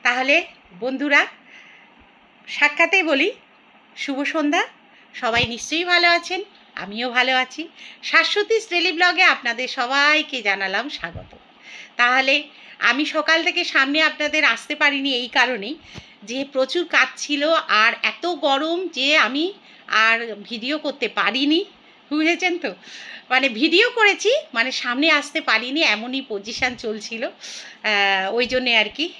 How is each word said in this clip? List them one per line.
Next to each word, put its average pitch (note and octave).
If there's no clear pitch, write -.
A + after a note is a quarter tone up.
তাহলে C4
বন্ধুরা, C#4
সাক্ষাতেই E4
বলি, D4+
শুভ C#4
সন্ধ্যা। D#4
সবাই A#3+
নিশ্চয়ই D4
ভালো F4
আছেন, E4+
আমিও G#3
ভালো B3
আছি। B3+
শাশ্বতী G#4
ডেইলি F4
ব্লগে F4
আপনাদের B3+
সবাইকে C#4
জানালাম G3+
স্বাগত। F3
তাহলে C4
আমি B3+
সকাল D#4+
থেকে F4
সামনে D4
আপনাদের D4+
আসতে A#3
পারিনি C#4
এই B3
কারণেই B3
যে B3
প্রচুর C4+
কাজ C4
ছিল, D4
আর A3+
এত G#3+
গরম D#4+
যে C4+
আমি C#4+
আর A3+
ভিডিও A#3+
করতে C#4+
পারিনি, C4+
বুঝেছেন E4
তো? A3
মানে B3+
ভিডিও D#4
করেছি, G#4
মানে A#3+
সামনে C4
আসতে D4+
পারিনি, B3+
এমনই B3
পজিশন A#3
চলছিল, A3
আহ, G3
ওই A#3+
জন্যে B3
আর G#3+
কি। D4+